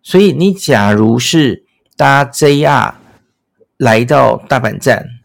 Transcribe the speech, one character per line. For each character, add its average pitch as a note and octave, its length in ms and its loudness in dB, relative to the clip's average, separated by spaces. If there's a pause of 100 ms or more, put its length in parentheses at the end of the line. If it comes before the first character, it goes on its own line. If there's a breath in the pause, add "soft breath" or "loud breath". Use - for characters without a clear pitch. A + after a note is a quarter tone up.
所 - 180 -2
以 G3+ 140 4
你 F3+ 220 0
假 G#2 380 0
如 A2 260 2
是 B2 460 -2 (300)
搭 C#3 300 0
J C#3+ 400 0
R C#3+ 300 0 (840)
来 A2+ 280 0
到 B2+ 340 2 (100)
大 C3+ 100 -2
阪 G#2 200 -6
站 A#2 260 -2 (200)